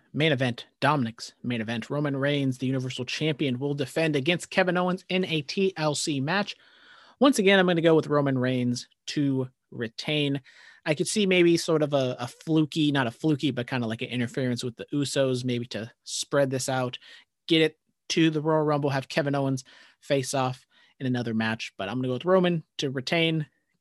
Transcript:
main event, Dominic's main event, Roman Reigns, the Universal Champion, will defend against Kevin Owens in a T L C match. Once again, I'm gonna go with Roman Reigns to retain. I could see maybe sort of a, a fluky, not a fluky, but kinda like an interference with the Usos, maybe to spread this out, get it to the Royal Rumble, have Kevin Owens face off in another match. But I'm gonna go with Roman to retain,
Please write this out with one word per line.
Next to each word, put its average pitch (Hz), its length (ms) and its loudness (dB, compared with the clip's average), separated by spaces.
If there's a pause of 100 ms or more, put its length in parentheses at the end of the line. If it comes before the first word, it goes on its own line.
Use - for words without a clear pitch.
(120)
main 151 200 2
event, 127 340 -2 (160)
Dominic's 135 520 0 (100)
main 120 180 -4
event, 113 300 -6
Roman 143 260 -2
Reigns, 139 400 0
the - 80 -6
Universal 127 400 -4
Champion, 147 540 -2
will 143 160 -4
defend 147 400 -2
against 156 340 -2
Kevin 180 260 2
Owens 180 320 -2
in 185 180 0
a 156 180 -2
T 190 340 -2
L 156 160 0
C 143 260 -4
match. 175 360 -2 (640)
Once 269 180 4
again, 196 220 6
I'm 180 80 6
gonna 175 140 2
go 165 120 8
with 151 140 4
Roman 143 320 2
Reigns 123 480 0 (220)
to 135 380 0 (220)
retain. 139 720 -4 (460)
I 160 60 4
could 160 140 -4
see 208 180 0
maybe 175 320 6
sort 156 260 0
of 143 100 -4
a, 127 260 2
a 123 80 -6
fluky, 156 640 0
not 135 160 2
a 113 40 -6
fluky, 151 400 0
but 123 160 -4
kinda 123 200 -2
like 113 140 -6
an 123 80 -8
interference 123 540 -4
with 120 120 -6
the - 160 -14
Usos, 135 540 0
maybe 120 220 -4
to 113 240 -8 (120)
spread - 460 0
this 131 200 -4
out, 127 280 -2 (500)
get 165 140 4
it 156 160 0 (320)
to 160 220 4
the 156 100 -2
Royal 156 220 2
Rumble, 147 260 0
have 135 180 -2
Kevin 143 280 0
Owens 135 280 0 (380)
face 139 320 -2
off 127 320 -4 (340)
in 135 80 -4
another 123 260 -2
match. 110 440 -4
But 98 100 -6
I'm 104 80 -6
gonna 127 140 -4
go 127 40 -2
with 123 120 -6
Roman 180 380 2 (160)
to 143 100 -4
retain, 160 560 0 (360)